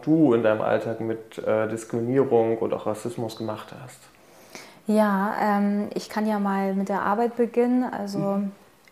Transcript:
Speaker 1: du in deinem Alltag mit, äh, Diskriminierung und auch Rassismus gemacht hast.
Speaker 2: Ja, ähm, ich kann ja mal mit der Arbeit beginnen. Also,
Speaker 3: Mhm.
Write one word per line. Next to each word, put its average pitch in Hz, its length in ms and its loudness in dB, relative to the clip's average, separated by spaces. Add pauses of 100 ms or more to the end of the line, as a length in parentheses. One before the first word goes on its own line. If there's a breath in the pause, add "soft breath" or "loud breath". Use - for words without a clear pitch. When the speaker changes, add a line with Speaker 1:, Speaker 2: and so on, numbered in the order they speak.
Speaker 1:
du 151 300 6
in 117 80 4
deinem 107 200 2
Alltag 110 400 0
mit, 110 360 -8
äh, 110 300 0
Diskriminierung 117 880 2
und 110 160 -2
auch - 140 -4
Rassismus 113 500 -6
gemacht 110 460 -8
hast. - 160 -20 (920 loud breath)
Speaker 2:
Ja, 208 460 4
ähm, 202 540 2
ich - 160 -6
kann 214 160 -2
ja 214 140 0
mal 196 340 0
mit 196 160 -2
der 196 140 -2
Arbeit 233 320 0
beginnen. 247 480 2
Also, 202 340 -6
Speaker 3:
Mhm. 196 340 -2 (400)